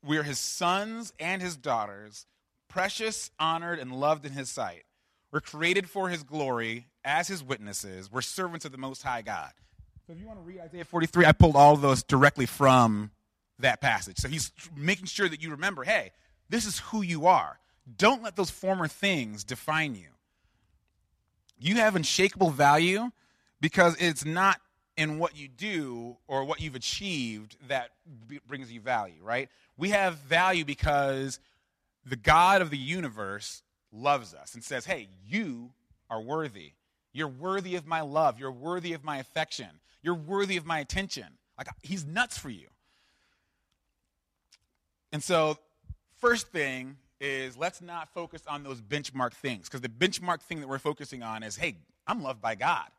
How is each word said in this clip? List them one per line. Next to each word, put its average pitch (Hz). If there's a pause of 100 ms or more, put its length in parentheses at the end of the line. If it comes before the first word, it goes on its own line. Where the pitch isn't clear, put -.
We 151
are 151
his 147
sons 208
and 180
his 175
daughters, 107 (420)
precious, 214
honored, 165
and 127
loved 147
in 139
his 135
sight. 92 (480)
We're 151
created 175
for 190
his 170
glory 123 (180)
as 151
his 185
witnesses. 101
We're 127
servants 170
of 151
the 131
Most 135
High 123
God. 92 (560)
So 170
if 165
you 220
wanna 202
read 180
Isaiah 170
forty-three, 170
I 156
pulled 156
all 147
of 147
those 139
directly 139
from 117 (480)
that 123
passage. 104
So 135
he's 147
tr-, -
making 185
sure 196
that 156
you 160
remember, 156
hey, 143 (360)
this 220
is 202
who 220
you 170
are. 110 (380)
Don't 226
let 208
those 190
former 185
things 127
define 151
you. 82 (1500)
You 165
have 220
unshakable 180
value 165 (500)
because 170
it's 151
not 175 (360)
in 156
what 165
you 143
do 123 (120)
or 135
what 147
you've 151
achieved 120 (100)
that 123 (380)
b-, 143
brings 131
you 117
value, 101
right? 123 (280)
We 175
have 190
value 165
because 139 (640)
the 127
God 175
of 160
the 143
universe 117 (300)
loves 117
us 69
and 117
says, 127
"Hey, 143 (180)
you 127 (360)
are 113
worthy. 113 (380)
You're 151
worthy 180
of 160
my 160
love. 143
You're 135
worthy 165
of 151
my 147
affection. 127 (200)
You're 170
worthy 190
of 160
my 165
attention." 139 (180)
Like, 135 (140)
he's 170
nuts 208
for 143
you. 85 (2500)
And 151
so, 156 (600)
first 240
thing 135 (220)
is, 131
let's 165
not 170
focus 165
on 147
those 135
benchmark 131
things, 120
'cause 131
the 123
benchmark 175
thing 160
that 135
we're 135
focusing 139
on 110
is, 107
"Hey, 139 (280)
I'm 208
loved 131
by 113
God." 131 (100)